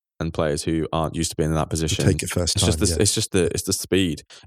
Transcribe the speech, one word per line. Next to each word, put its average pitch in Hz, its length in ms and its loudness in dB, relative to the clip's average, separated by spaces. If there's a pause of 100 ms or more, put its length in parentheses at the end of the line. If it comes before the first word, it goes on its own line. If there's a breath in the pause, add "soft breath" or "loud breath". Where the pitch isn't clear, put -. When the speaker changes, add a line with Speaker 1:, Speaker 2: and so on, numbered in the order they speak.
(220)
Speaker 1:
and 80 120 -4
players 76 300 0
who 80 300 0
aren't 80 220 -2
used 80 160 -2
to - 40 -4
being 78 140 0
in 80 60 2
that 76 140 0
position. 80 360 0
Speaker 2:
Take 78 180 4
it - 60 -6
first 87 260 0
Speaker 1:
It's - 100 2
just 85 140 2
Speaker 2:
time, 107 80 2
Speaker 1:
the, 87 60 2
Speaker 2:
yeah. 80 80 -2
Speaker 1:
it's 98 120 0
just - 180 -2
the 92 420 0
speed. 90 480 0 (260 loud breath)